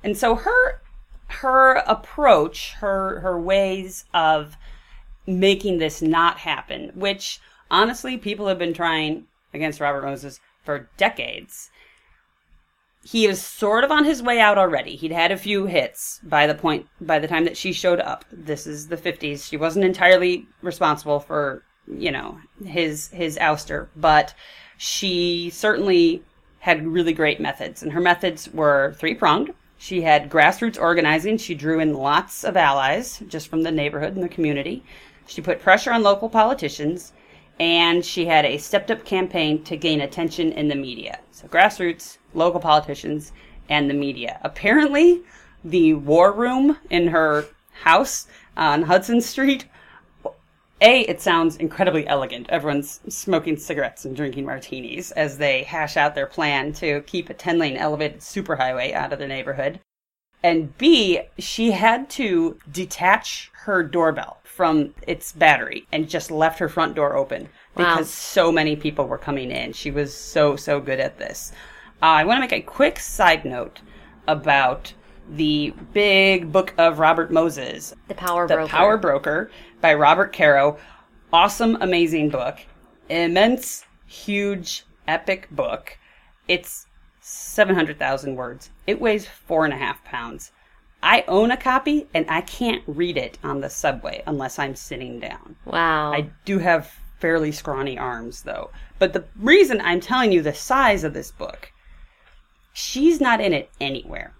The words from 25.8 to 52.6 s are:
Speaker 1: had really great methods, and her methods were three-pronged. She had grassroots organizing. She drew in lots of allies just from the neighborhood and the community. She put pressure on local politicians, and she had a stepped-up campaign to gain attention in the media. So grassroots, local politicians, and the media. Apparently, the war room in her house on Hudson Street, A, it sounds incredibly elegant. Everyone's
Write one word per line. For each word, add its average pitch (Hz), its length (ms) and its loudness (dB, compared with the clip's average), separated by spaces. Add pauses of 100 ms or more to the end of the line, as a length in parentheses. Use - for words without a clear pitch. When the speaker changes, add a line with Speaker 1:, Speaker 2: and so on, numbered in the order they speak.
Speaker 1:
had 160 260 0
really 165 280 0
great 156 260 0
methods, - 420 -8
and 151 120 -8
her 175 80 -2
methods 175 520 0
were 143 440 2
three-pronged. 165 560 0 (240)
She 180 240 -6
had 147 280 4
grassroots 185 500 2
organizing. 165 580 2
She 180 180 -6
drew 156 240 -2
in 156 140 0
lots 143 500 -2
of 185 140 0
allies 143 720 0
just 160 200 -10
from 160 160 -2
the 165 80 -2
neighborhood 151 440 -4
and 190 80 -4
the 175 60 -4
community. 156 540 -4 (440)
She - 140 -14
put 156 200 -4
pressure 214 320 4
on 226 100 2
local 202 260 2
politicians, 180 840 0 (460)
and 170 440 2
she 175 220 -4
had 156 200 4
a 135 120 0
stepped-up 208 480 -4
campaign 170 580 -2
to 165 140 -10
gain 156 240 0
attention 160 500 -4
in 147 160 -2
the 143 80 0
media. 127 440 -10 (120)
So - 160 -20
grassroots, 175 720 0 (160)
local 170 260 0
politicians, 151 720 -2 (380)
and 147 200 0
the 143 60 -2
media. 127 480 -6
Apparently, 294 800 4 (420)
the 160 320 4
war 160 360 6
room 254 460 2 (120)
in 175 180 2
her 156 380 2 (380)
house 185 440 2 (280)
on 156 280 2
Hudson 190 380 2
Street, 269 440 -2 (1160)
A, 240 200 8
it 240 180 -4
sounds 165 380 0
incredibly 160 500 0
elegant. 131 420 -4
Everyone's 143 500 -4 (100)